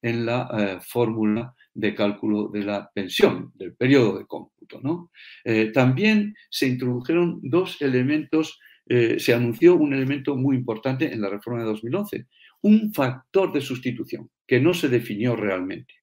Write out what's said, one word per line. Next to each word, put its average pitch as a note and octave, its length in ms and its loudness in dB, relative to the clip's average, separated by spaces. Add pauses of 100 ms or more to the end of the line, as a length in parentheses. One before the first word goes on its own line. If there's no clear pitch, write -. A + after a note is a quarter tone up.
en A#2 240 -2
la, B2+ 280 -4
eh, G2 300 -2
fórmula A2+ 680 0 (180)
de G#2+ 220 -2
cálculo G#2 540 -2
de G#2 140 -6
la G2+ 300 -6
pensión, - 640 0
del F2+ 200 -14
periodo A#2+ 440 4
de G2+ 80 -14
cómputo, - 540 -16
¿no? E3+ 300 -6 (320)
Eh, A2 300 2
también G#3 640 2 (140)
se - 180 -2
introdujeron B2+ 760 -2
dos F3 400 -2
elementos D3 800 0 (280)
eh, A#2+ 320 2
se B2+ 140 2
anunció A#2+ 420 6
un D3 180 2
elemento C3+ 420 -2
muy C3 200 2
importante B2+ 560 -2
en A2 100 -6
la G2+ 80 -2
reforma A#2 300 -6
de A#2 60 -4
dos G#2+ 180 -4
mil B2 120 -6
once, G3+ 320 -8 (340)
un G#3+ 320 4
factor C#3 580 0
de D3 100 -2
sustitución B2 680 -8 (180)
que B2 120 2
no E3 140 4
se D#3 160 0
definió A2+ 460 0
realmente. G2 680 -6